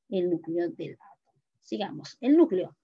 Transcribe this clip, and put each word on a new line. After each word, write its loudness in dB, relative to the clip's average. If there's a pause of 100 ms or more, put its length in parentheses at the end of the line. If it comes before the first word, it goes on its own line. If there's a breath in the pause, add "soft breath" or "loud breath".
(100)
el 0
núcleo -2
del -10
átomo. -20 (220)
Sigamos. -10
El 6
núcleo 2